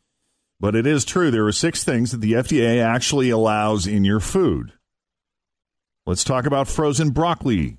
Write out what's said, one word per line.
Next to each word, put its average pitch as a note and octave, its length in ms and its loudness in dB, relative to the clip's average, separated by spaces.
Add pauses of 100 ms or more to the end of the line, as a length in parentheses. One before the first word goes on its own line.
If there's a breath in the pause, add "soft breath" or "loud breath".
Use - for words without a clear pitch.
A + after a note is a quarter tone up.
(600)
But G#2 160 0
it A#2 100 2
is D3 180 2
true. F3 280 0
There A2 140 2
are G#2 60 2
six - 300 -2
things B2 300 -2
that B2 80 -6
the A2 160 0
F B2 120 0
D C3+ 160 2
A A#2 160 2
actually B2 500 0
allows G#2+ 560 0
in G2+ 180 2
your G2+ 160 2
food. F#2+ 520 -2 (1300)
Let's F2 180 -2
talk B2+ 220 -2
about C#3 220 0
frozen D3+ 420 0
broccoli A#2+ 680 -2